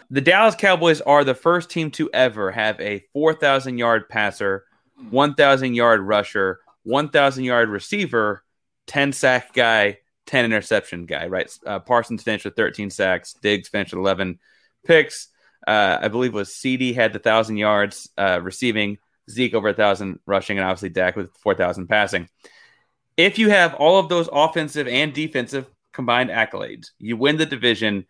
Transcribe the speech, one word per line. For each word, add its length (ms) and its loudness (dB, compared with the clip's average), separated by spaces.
The 100 -2
Dallas 320 4
Cowboys 480 2
are 220 6
the 100 2
first 380 0
team 200 -4
to 220 -6
ever 380 0
have 280 -2
a 320 -6
four 220 2
thousand 460 0
yard 280 2
passer, 580 -4
one 240 2
thousand 400 2
yard 280 4
rusher, 580 -2
one 260 -2
thousand 360 2
yard 240 2
receiver, 720 -4
ten 260 -2
sack 440 0
guy, 420 2
ten 140 2
interception 600 -2
guy, 220 -8
right? 240 -4
Uh, 140 -6
Parsons 440 -2
finished 220 -4
with 100 -10
thirteen 340 -2
sacks. 440 -2
Diggs 360 -2
finished 240 -6
with 60 -8
eleven 400 -2
picks. 420 2
Uh, 340 2
I 60 -2
believe 260 -2
it 40 -8
was 180 -8
C 220 -4
D 160 -2
had 200 0
the 60 -10
thousand 380 0
yards, 600 0
uh, 240 0
receiving. 560 -4
Zeke 240 -2
over 160 0
a 40 0
thousand 520 0
rushing, 320 -2
and 80 -2
obviously 240 -4
Dak 260 0
with 220 -10
four 160 0
thousand 340 -2
passing. 400 0
If 200 4
you 120 4
have 260 4
all 240 4
of 100 0
those 220 0
offensive 560 0
and 260 -2
defensive 560 -6
combined 360 0
accolades, 680 -6
you 200 -6
win 200 2
the 80 0
division, 640 0